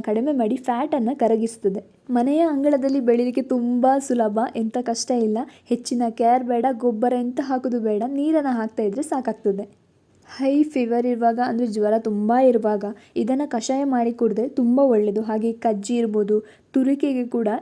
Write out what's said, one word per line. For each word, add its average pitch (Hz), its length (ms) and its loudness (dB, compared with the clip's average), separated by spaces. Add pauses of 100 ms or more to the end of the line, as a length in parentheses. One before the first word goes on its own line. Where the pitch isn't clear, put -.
ಕಡಿಮೆ 226 320 -2
ಮಾಡಿ 247 240 0
ಫ್ಯಾಟನ್ನ 254 580 -2
ಕರಗಿಸ್ತದೆ. 220 720 0 (260)
ಮನೆಯ 254 300 2
ಅಂಗಳದಲ್ಲಿ 277 600 2
ಬೆಳಿಲಿಕ್ಕೆ 240 420 2
ತುಂಬಾ 247 560 2
ಸುಲಭ, 233 400 0 (180)
ಎಂತ 226 260 -2
ಕಷ್ಟ 233 280 -4
ಇಲ್ಲ. 220 280 0 (260)
ಹೆಚ್ಚಿನ 240 460 -2
ಕೇರ್ 240 340 2
ಬೇಡ, 240 280 0
ಗೊಬ್ಬರ 240 480 0
ಎಂತ 247 220 -4
ಹಾಕೋದು 254 380 -2
ಬೇಡ, 214 260 0
ನೀರನ್ನ 285 440 0
ಹಾಕ್ತಾ 226 320 -2
ಇದ್ರೆ 208 200 -2
ಸಾಕಾಗ್ತದೆ. 214 800 -4 (540)
ಹೈ 277 260 2
ಫೀವರ್ 240 440 0
ಇರುವಾಗ, 233 400 0
ಅಂದ್ರೆ 240 200 0
ಜ್ವರ 214 320 2
ತುಂಬಾ 220 420 0
ಇರುವಾಗ 220 440 4 (320)
ಇದನ್ನ 262 300 0
ಕಷಾಯ 262 380 -2
ಮಾಡಿ 240 280 0
ಕುಡಿದ್ರೆ 226 360 0
ತುಂಬಾ 254 360 2
ಒಳ್ಳೇದು. 214 380 2
ಹಾಗೆ 220 300 -2
ಕಜ್ಜಿ 226 440 -2
ಇರ್ಬೋದು, 214 440 0 (320)
ತುರಿಕೆಗೆ 269 540 0
ಕೂಡ 233 220 -2 (140)